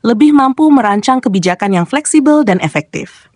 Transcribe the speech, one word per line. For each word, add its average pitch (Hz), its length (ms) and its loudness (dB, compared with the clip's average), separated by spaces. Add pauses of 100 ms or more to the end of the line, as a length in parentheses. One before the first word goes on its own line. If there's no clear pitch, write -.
lebih 233 320 2
mampu 269 400 0
merancang 233 480 0
kebijakan 185 560 -2
yang 175 80 0
fleksibel 302 560 0
dan 202 200 0
efektif. - 760 -8